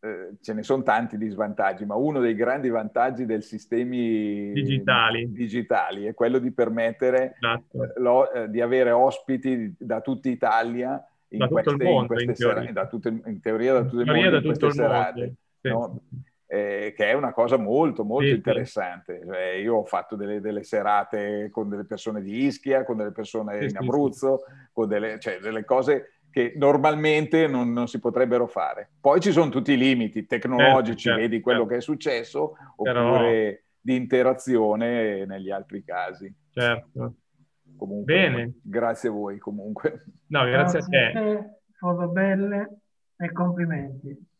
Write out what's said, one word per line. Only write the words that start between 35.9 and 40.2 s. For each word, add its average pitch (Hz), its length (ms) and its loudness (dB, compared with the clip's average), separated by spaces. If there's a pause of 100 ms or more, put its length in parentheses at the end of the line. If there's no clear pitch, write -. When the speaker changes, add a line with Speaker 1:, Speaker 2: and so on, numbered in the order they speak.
Speaker 2:
Certo. 120 600 -4 (600)
Speaker 1:
Comunque, 104 380 -4
Speaker 2:
Bene. 131 380 2 (100)
Speaker 1:
grazie 113 460 -2
a 110 40 -2
voi 101 260 -6
comunque. 104 640 -8 (240)